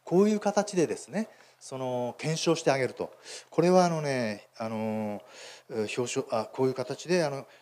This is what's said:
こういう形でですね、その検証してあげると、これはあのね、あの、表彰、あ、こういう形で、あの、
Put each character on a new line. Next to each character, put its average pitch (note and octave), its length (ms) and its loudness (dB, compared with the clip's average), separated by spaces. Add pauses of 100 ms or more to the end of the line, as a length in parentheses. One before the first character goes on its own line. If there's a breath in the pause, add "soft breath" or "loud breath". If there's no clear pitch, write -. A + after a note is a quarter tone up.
こ F3+ 200 4
う G#3+ 60 6
い G#3+ 40 4
う G#3 40 0
形 G3+ 380 0
で E3 100 4
で G2+ 100 -4
す - 120 -14
ね、 G3+ 200 -4 (320)
そ - 160 -12
の B2 420 -4
検 D#3 220 -2
証 E3 140 4
し D#3+ 80 -2
て D#3 80 2
あ C3+ 80 2
げ B2+ 80 2
る A2 80 -8
と、 - 180 -6 (380 soft breath)
こ - 120 2
れ F3 80 6
は F3+ 140 8
あ F3 40 4
の D#3+ 120 -2
ね、 B2 460 -2 (120)
あ A2+ 100 -4
の、 A2 520 -4 (480 soft breath)
表 A2 340 -2
彰、 B2+ 280 -4
あ、 A2 140 0
こ C3 200 -2
う C3 40 4
い - 20 2
う B2+ 40 -2
形 C3 340 -8
で、 F3 160 2
あ C#3+ 60 -2
の、 C#3 180 -8 (140)